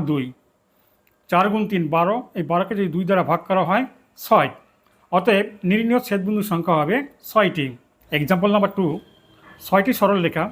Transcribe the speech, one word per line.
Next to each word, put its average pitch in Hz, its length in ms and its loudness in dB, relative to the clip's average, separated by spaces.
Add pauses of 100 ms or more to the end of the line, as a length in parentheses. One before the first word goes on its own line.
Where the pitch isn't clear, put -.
দুই, 143 160 -2 (1080)
চার 180 200 4
গুণ 214 200 0
তিন 180 120 0 (120)
বারো, 175 200 2 (240)
এই 160 120 -2
বারোকে 185 280 0
যদি 190 160 -2
দুই 185 120 -2
দ্বারা 185 220 2
ভাগ 170 100 2 (100)
করা 190 200 2
হয় 220 140 2 (420)
ছয়। 156 240 4 (640)
অতএব 196 340 2 (240)
নির্ণীয় 226 380 2
ছেদবিন্দুর 202 440 -2
সংখ্যা 170 280 0
হবে 156 160 0 (340)
ছয়টি। 180 360 0 (460)
এক্সাম্পল 175 420 0
নাম্বার 202 240 2
টু, 190 80 0 (800)
ছয়টি 196 340 2
সরলরেখা 180 520 0